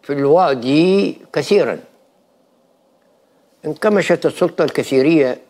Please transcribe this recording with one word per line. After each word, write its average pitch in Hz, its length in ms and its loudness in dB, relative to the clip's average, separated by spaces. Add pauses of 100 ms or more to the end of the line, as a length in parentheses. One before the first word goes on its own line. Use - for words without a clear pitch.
في 143 100 -10
الوادي 147 1040 2 (140)
كثيرا. 147 480 0 (1800)
انكمشت 170 640 -2
السلطة 170 380 -2
الكثيرية 135 760 0 (120)